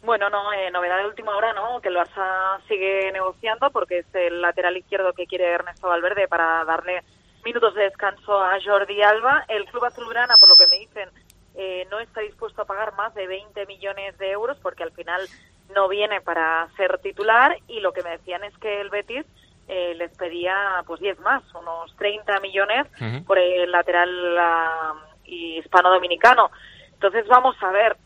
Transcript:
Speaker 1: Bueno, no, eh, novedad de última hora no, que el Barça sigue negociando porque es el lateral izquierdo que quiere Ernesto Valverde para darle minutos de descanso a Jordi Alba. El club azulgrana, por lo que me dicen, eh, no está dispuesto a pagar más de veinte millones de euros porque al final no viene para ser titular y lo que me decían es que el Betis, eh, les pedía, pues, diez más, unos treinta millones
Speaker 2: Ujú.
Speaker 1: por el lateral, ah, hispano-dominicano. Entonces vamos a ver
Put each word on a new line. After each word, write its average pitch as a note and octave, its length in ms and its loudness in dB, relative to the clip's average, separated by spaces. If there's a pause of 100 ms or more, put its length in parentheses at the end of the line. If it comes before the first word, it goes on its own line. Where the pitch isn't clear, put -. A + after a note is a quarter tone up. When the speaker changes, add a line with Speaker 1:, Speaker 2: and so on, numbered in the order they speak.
Speaker 1:
Bueno, G#3 260 0
no, G#3 220 -2
eh, F#3+ 200 -4
novedad F3+ 260 0
de G3+ 80 -2
última G#3+ 300 -6
hora A3 160 0
no, A3+ 280 -6
que G#3+ 80 -4
el F3+ 60 -4
Barça F#3+ 720 -2
sigue F#3+ 460 -2
negociando A3 580 -2
porque F3+ 280 -2
es E3+ 160 -6
el F3 280 0
lateral F3 340 0
izquierdo F#3 360 -2
que F3+ 140 -8
quiere F#3 260 -2
Ernesto F3 360 -6
Valverde F3+ 380 0
para E3 380 2
darle E3+ 400 -4 (400)
minutos A#3 320 2
de G#3 80 2
descanso G3 580 -2
a F#3+ 220 2
Jordi G3+ 360 0
Alba. A3+ 460 4
El G#3 200 -4
club A#3+ 180 -6
azulgrana, A#3+ 540 0
por - 100 10
lo - 80 10
que - 100 4
me - 140 2
dicen, G3+ 280 -14 (460)
eh, F#3 340 -8
no G#3 120 -8
está A3+ 200 -12
dispuesto G#3+ 420 -10
a - 20 -4
pagar G#3 320 -6
más A3 180 -6
de G3 140 -8
veinte G3+ 380 -10
millones G3 520 -12
de F#3+ 140 -6
euros A#3 280 -4
porque F3 220 -8
al E3 80 -8
final E3+ 300 -8 (520)
no G3 160 2
viene G#3 320 -2
para E3 560 0
ser F#3 220 0
titular A3 580 2 (120)
y A3+ 100 -10
lo F#3+ 140 -2
que F#3 100 -8
me F3 80 -10
decían F3 320 -10
es G#3 160 -16
que G#3 220 -6
el G3+ 100 -10
Betis, A3+ 340 -8 (440)
eh, F3 280 -6
les E3+ 200 -8
pedía, F#3 680 -2
pues, E3 160 -12
diez F#3+ 200 -4
más, A#3+ 240 0 (100)
unos E3 420 -12
treinta G#3 440 -2
millones G3 480 -2 (120)
Speaker 2:
Ujú. A#2+ 240 -6
Speaker 1:
por F#3+ 140 4
el F3+ 320 2
lateral, F3 400 2 (300)
ah, E3 540 0 (300)
hispano-dominicano. F3+ 1300 4 (440)
Entonces G3+ 340 0
vamos B3+ 320 6
a F#3+ 100 -2
ver G#3 360 2